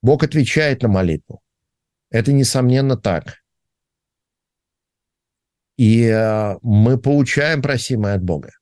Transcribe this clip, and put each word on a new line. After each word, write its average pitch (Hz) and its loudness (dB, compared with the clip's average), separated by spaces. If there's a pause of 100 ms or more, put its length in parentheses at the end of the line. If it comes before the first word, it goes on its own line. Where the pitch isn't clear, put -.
Бог 139 2
отвечает 151 -2
на 120 2
молитву. 92 -2 (720)
Это, 113 -2
несомненно, 135 0
так. - -6 (2500)
И, 113 4
э, 110 0
мы 120 4
получаем 143 0
просимое 117 -4
от 95 -2
Бога. 85 -6 (100)